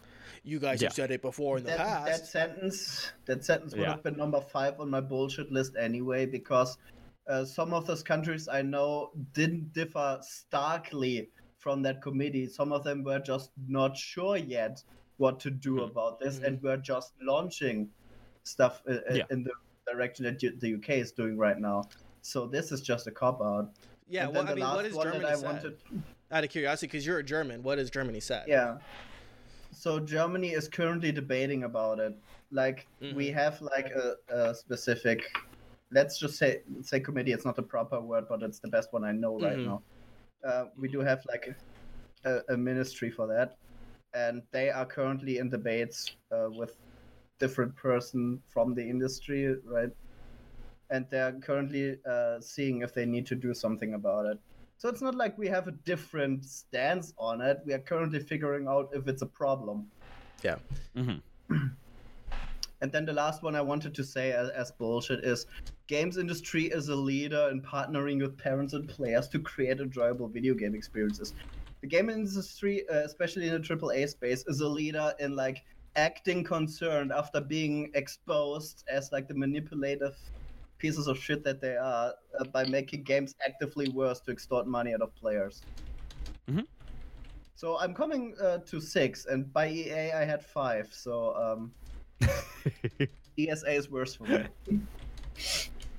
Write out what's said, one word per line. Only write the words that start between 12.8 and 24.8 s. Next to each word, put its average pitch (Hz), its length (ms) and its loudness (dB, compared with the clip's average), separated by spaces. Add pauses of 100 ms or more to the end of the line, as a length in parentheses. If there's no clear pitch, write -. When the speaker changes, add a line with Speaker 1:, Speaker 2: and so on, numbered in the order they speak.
Speaker 3:
them 143 220 -2
were 135 160 0
just 135 300 -2 (160)
not 135 280 4
sure 190 440 0
yet 127 440 -2 (360)
what 131 220 6
to 139 100 -4
do 135 240 0
Speaker 1:
Mm-hmm. 120 160 0
Speaker 3:
about 113 280 -2
this 135 180 -2
Speaker 1:
Mm-hmm. 131 100 -2
Speaker 3:
and 135 160 -2
were 135 160 2
just 131 420 -4
launching 131 680 0 (540)
stuff, - 440 4
uh, 131 40 2 (180)
uh, 127 40 4
Speaker 2:
Yeah. 123 160 4
Speaker 3:
in 123 140 0
the 127 80 -4 (340)
direction 123 380 -2
that 131 180 -2
U-, 123 140 2
the 117 140 -2
U 107 80 0
K 135 200 0
is - 140 -2
doing 110 240 -2
right 104 220 6
now. 101 260 0 (380)
So 123 240 -4
this 147 260 -2
is 135 80 -4
just 120 260 -2
a 117 40 -8
cop-out. 104 600 2 (380)
Speaker 1:
Yeah, 180 160 -2
Speaker 3:
And - 80 -2
Speaker 1:
well, 143 120 4
Speaker 3:
then 151 40 -2
Speaker 1:
I 147 60 0
Speaker 3:
the - 60 -2
Speaker 1:
mean, 131 40 0
what 139 120 2
Speaker 3:
last 208 100 0